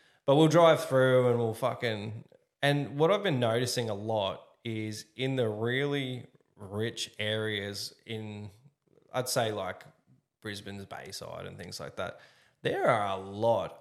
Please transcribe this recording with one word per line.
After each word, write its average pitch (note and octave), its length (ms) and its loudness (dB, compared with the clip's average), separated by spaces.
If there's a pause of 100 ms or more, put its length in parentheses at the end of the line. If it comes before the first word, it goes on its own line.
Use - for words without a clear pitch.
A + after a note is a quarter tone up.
(260)
But C#3 100 6
we'll D#3 120 8
drive D#3+ 380 6
through B2+ 440 6
and A#2 80 4
we'll A2+ 160 0
fucking, A2 680 -4 (380)
and C#3+ 360 0
what D#3+ 140 4
I've G3+ 100 2
been E3+ 180 2
noticing A#2+ 500 0
a G#2 40 -4
lot G#2 480 -2 (220)
is A2 400 -6 (120)
in C3 200 -2
the A#2+ 120 2
really B2+ 800 -2 (300)
rich G#2 640 -6
areas G#2+ 760 -4 (120)
in, G#2+ 440 -10 (600)
I'd B2+ 160 -2
say, A2+ 240 0
like, F#2+ 320 -8 (560)
Brisbane's G2+ 460 -10
Bayside E2+ 600 -12
and F#2+ 120 -14
things F2 220 -12
like - 160 -12
that, - 240 -8 (420)
there F#4+ 260 -2
are G#2 300 2
a - 20 -8
lot G2+ 600 0